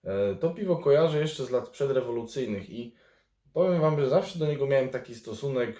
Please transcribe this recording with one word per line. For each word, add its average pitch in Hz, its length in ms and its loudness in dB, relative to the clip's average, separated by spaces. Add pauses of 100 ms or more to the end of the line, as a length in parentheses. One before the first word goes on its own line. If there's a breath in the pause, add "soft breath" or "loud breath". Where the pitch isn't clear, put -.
e, 98 320 0
to 160 140 -2
piwo 180 280 0
kojarzę 151 420 4
jeszcze 151 260 -2
z 120 60 -8
lat 120 180 0
przedrewolucyjnych 120 1000 -2
i 117 260 -12 (580 soft breath)
powiem 175 280 2
wam, 156 180 4
że 135 100 2
zawsze 175 300 0
do 156 80 2
niego 139 200 0
miałem 135 220 2
taki 123 260 -8
stosunek 117 640 -4